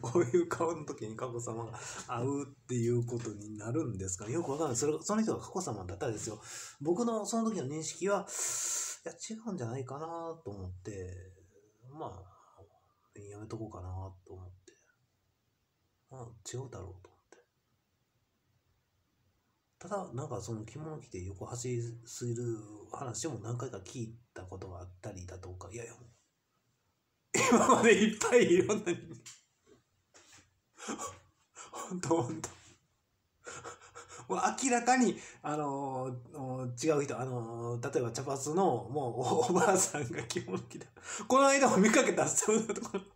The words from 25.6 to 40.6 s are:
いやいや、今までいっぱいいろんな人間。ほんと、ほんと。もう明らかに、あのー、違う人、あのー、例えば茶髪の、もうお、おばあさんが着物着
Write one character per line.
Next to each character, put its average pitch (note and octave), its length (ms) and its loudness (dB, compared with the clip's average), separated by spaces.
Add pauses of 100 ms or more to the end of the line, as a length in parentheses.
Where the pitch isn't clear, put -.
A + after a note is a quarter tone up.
い A2 40 -14
や A#2+ 80 -8
い A#2 40 -12
や、 - 60 -16 (1400)
今 G4 420 8
ま - 60 4
で A3+ 120 10
い G#3 220 6
っ - 20 -16
ぱ - 180 2
い F3 180 8
い F3+ 120 8
ろ G#3+ 100 2
ん - 80 -4
な - 20 -
人 F3 80 0
間。 E3+ 40 -4 (2750)
ほ - 240 -8
ん F3 60 -4
と、 D#3+ 200 4
ほ - 80 -2
ん D#3+ 120 -6
と。 - 80 -8 (1800)
も F3+ 100 0
う - 20 0 (240)
明 C4 80 2
ら A#3+ 120 4
か B3 120 6
に、 A#3+ 220 6 (240)
あ D3 160 -2
の C3+ 580 -2 (180)
ー、 C3 540 -4
違 D3 140 6
う - 20 2
人、 B2+ 160 -2
あ B2+ 60 -2
の A#2 540 -4
ー、 B2+ 140 -4
例 D#3+ 60 4
え B2+ 40 2
ば A2+ 80 0
茶 B2+ 120 -6
髪 C3+ 320 -2
の、 C#3 340 2
も C3+ 220 -2
う A2 80 -4
お、 C3+ 300 2
お F3+ 40 4
ば F3+ 180 6
あ F3+ 60 8
さ - 220 2
ん C3 100 -2
が D3 140 -4
着 - 180 -4
物 - 180 -6
着 - 200 -12